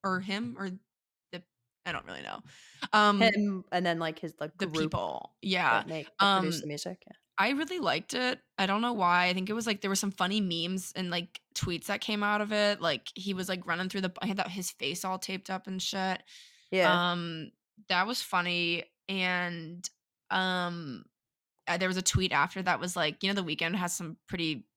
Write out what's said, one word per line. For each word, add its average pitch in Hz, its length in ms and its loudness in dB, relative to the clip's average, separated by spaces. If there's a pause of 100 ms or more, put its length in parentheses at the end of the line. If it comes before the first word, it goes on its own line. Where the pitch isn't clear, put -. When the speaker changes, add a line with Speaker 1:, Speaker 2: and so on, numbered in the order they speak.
Speaker 1:
or 185 160 0
him 208 380 -4
or 190 140 -4 (600)
the, 180 120 -10 (420)
I 175 60 -4
don't - 140 -6
really 78 180 -10
know. 50 180 -8 (520)
Um, 208 400 8
Speaker 2:
Him, 202 380 0
and 180 140 2
then, 170 140 2
like, 160 200 -4
his, 160 200 -8
like, 151 200 -8
Speaker 1:
the 190 80 0
Speaker 2:
group 156 260 0
Speaker 1:
people. - 480 -4
Yeah. 170 420 2
Speaker 2:
that - 40 -10
make, 156 320 -8
that 196 140 6
produce 185 260 2
Speaker 1:
Um, - 20 -6
Speaker 2:
the - 60 -8
music, 151 400 -8
yeah. - 60 -20 (240)
Speaker 1:
I 214 140 4
really 311 280 -2
liked 180 360 -2
it. 254 260 -2 (160)
I 190 100 2
don't 202 140 2
know 240 120 0
why. 180 340 4
I 180 60 2
think 185 160 -2
it 214 40 -2
was, 226 140 -2
like, 208 140 -2
there 196 100 0
were 196 40 2
some 196 160 0
funny 190 300 0
memes 180 540 -4
and, 185 160 -4
like, 175 300 -6 (140)
tweets 170 320 -2
that 208 140 -2
came 208 220 0
out 208 180 2
of 214 120 -2
it. 208 280 2
Like, 156 340 0
he 196 180 -4
was, 185 160 -4
like, 185 180 -4
running 175 220 0
through 196 120 -2
the, 185 120 -2 (100)
he 180 60 -2
had 196 80 -2
that, 202 140 -2
his 180 200 -6
face 151 340 -6
all 185 140 -2
taped 190 300 -8
up 185 180 -6
and 185 140 -6
shit. 190 420 -2 (480)
Speaker 2:
Yeah. 180 300 6
Speaker 1:
Um, 170 500 -2 (380)
that 185 180 4
was 247 160 -4
funny, 175 640 0 (240)
and, 180 800 -2 (420)
um, 175 760 -2 (640)
uh, 170 100 0
there 185 120 2
was 185 80 0
a 185 60 0
tweet 185 300 2
after 156 300 2
that 175 180 2
was 180 140 -4
like, 151 280 0
you 196 100 2
know, 202 80 0
The 175 140 -2
Weeknd 170 200 -2
has 180 200 -2
some 165 220 -8 (100)
pretty 160 500 -4